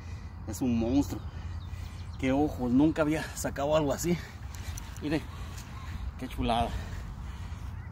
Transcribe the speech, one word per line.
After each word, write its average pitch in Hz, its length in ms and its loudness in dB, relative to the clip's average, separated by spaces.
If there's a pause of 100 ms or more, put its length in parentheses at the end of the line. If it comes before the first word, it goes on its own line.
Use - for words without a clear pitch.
(480)
es 110 120 -4
un 123 160 4
monstruo. - 440 4 (1000)
Qué 131 140 2
ojos, 139 380 2
nunca 151 320 6
había 151 200 2 (140)
sacado 143 400 2
algo 143 160 4
así. 175 260 2 (840)
Miren, 151 200 2 (960)
qué 131 80 -4
chulada, 117 420 2 (1200)